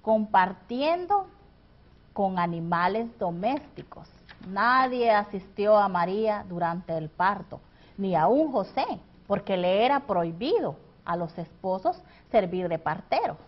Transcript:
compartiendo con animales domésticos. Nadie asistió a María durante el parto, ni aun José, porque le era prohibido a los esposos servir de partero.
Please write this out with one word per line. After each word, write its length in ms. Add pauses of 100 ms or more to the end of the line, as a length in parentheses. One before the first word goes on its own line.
compartiendo 1300 (880)
con 240
animales 680 (120)
domésticos. 920 (400)
Nadie 640
asistió 680
a 120
María 600
durante 480
el 140
parto, 500 (380)
ni 160
aun 360
José, 360 (400)
porque 300
le 300
era 140
prohibido 760 (280)
a 120
los 220
esposos 580 (340)
servir 380
de 100
partero. 680